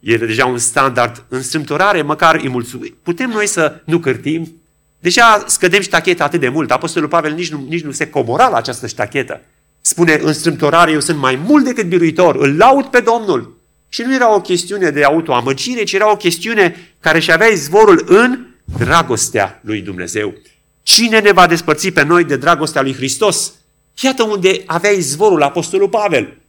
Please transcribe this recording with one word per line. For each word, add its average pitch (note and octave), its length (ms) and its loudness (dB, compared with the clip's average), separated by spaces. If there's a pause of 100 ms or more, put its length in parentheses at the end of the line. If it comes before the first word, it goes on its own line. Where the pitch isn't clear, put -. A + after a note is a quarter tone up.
E A2+ 160 0
deja A2+ 300 0
un B2+ 120 -4
standard. A#2+ 680 -2
În B2+ 140 -8
strâmtorare, D#3 600 -2
măcar D3+ 320 2
îi C#3+ 140 -4
mulțumim. A#2+ 540 -8
Putem F3 280 -6
noi G#3 160 -2
să D#3+ 380 -2
nu E3 140 0
cârtim? D#3 560 -6 (480)
Deja G#3+ 440 4
scădem F#3+ 340 0
ștacheta F3 440 -2
atât D#3 160 -2
de C3 80 0
mult. C3+ 220 -2
Apostolul D3+ 380 -2
Pavel D#3 240 0
nici E3 180 -6
nu, C#3+ 180 -10
nici E3 140 -6
nu D3+ 80 -12
se D3 180 -8
cobora C#3 400 0
la F#3+ 80 0
această A#2+ 300 -6
ștachetă. G#2+ 540 -8 (400)
Spune: D#3+ 420 2
„În D#3 100 0
strâmtorare E3 580 2
eu D#3 100 0
sunt D3+ 180 -4
mai C3 280 0
mult C#4+ 180 4
decât A#3 240 -4
biruitor, E3 480 2
îl C#3 200 0
laud C4+ 280 4
pe B3 160 0
Domnul.” G#3+ 580 -2 (300)
Și - 140 -10
nu C4 120 -2
era A#3+ 200 2
o G3 60 2
chestiune F3+ 500 -2
de C#3+ 140 0
autoamăgire, D3 800 0
ci G3+ 100 -6
era G3+ 180 2
o G#3 60 2
chestiune F3+ 840 -2
care - 180 0
și E3 140 0
avea E3+ 140 4
izvorul F#3+ 600 4
în B3 400 2 (320)
dragostea A#2 840 -2
lui G#2+ 160 -6
Dumnezeu. F#2 540 -8 (480)
„Cine A3 360 2
ne G#3 140 4
va F3+ 140 6
despărți E3 440 0
pe E3 120 0
noi E3+ 220 4
de C#3+ 120 -2
dragostea D3+ 460 0
lui C3+ 120 -2
Hristos?” C3+ 580 -2 (480)
Iată C4 220 0
unde G3 440 0
avea E3+ 240 0
izvorul F3 520 2
apostolul F3 460 -2
Pavel. G3+ 480 0 (120)